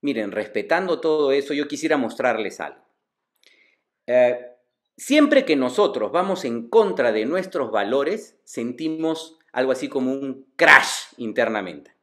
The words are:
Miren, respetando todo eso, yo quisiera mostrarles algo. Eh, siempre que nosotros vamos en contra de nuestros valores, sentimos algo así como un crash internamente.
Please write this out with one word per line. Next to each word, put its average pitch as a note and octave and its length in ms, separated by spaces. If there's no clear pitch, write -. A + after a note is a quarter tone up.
Miren, A2+ 300
respetando C3 680
todo D#3 320
eso, C#3+ 220
yo C#3+ 140
quisiera D3+ 300
mostrarles A2+ 640
algo. D2+ 260
Eh, B2 520
siempre D4 500
que D#3 100
nosotros B2+ 560
vamos F#3 340
en A#2 240
contra E3+ 420
de G#2+ 140
nuestros D#3+ 460
valores, C#3 720
sentimos D#3+ 920
algo C3 200
así C3 160
como C3 240
un C3+ 340
crash - 640
internamente. G#2+ 840